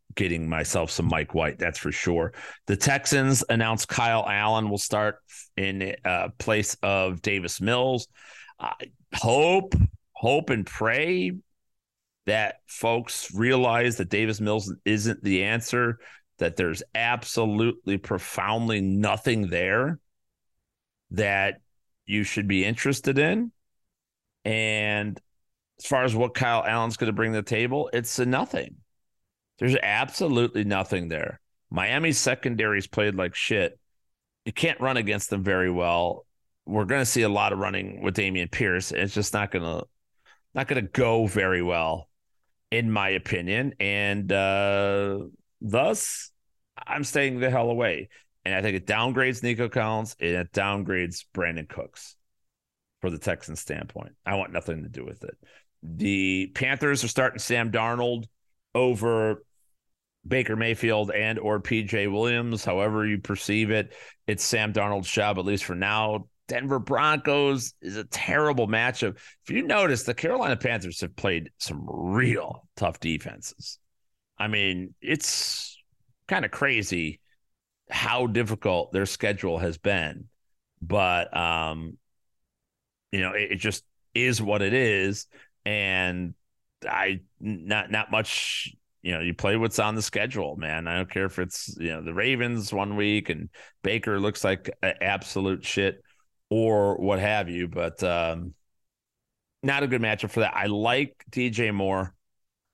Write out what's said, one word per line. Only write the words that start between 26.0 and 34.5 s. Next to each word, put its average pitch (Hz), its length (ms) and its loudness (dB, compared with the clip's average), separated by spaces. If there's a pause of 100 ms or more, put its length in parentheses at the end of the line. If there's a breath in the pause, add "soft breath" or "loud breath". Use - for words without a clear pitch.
as 120 100 4
what 120 200 2
Kyle 120 300 2
Allen's 113 320 0
gonna 113 160 0
bring 110 200 2
to 110 60 0
the 104 40 -2
table, 123 500 0
it's 117 280 -2
a 123 60 2
nothing. 127 500 -2 (840)
There's 127 180 4
absolutely 120 880 2
nothing 95 440 0
there. 80 320 -6 (300)
Miami's 127 480 2
secondary's 113 720 0
played 104 260 2
like 92 220 -2
shit. 98 420 0 (680)
You 113 80 -6